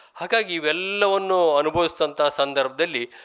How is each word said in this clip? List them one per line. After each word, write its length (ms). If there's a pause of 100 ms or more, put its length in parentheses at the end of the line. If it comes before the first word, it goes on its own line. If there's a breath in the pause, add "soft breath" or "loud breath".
(140)
ಹಾಗಾಗಿ 420
ಇವೆಲ್ಲವನ್ನು 1000
ಅನುಭವಿಸಿದಂಥ 640
ಸಂದರ್ಭದಲ್ಲಿ 880 (140)